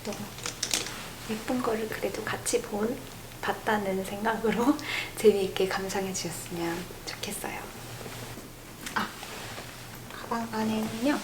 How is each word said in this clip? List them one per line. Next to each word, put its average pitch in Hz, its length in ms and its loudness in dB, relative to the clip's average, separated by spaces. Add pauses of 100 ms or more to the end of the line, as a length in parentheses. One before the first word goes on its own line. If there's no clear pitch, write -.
뭐 214 100 -4 (1120)
예쁜 233 320 0
거를 220 280 2
그래도 208 360 -2
같이 - 380 0
본, 214 340 0 (460)
봤다는 196 640 2
생각으로 220 720 4 (200)
<laughs> - 220 -4
재미있게 190 500 8
감상해 190 440 0
주셨으면 170 640 -2 (300)
좋겠어요. - 520 -4 (1400)
아, - 140 2 (1040)
가방 233 400 -2
안에는요. 220 720 2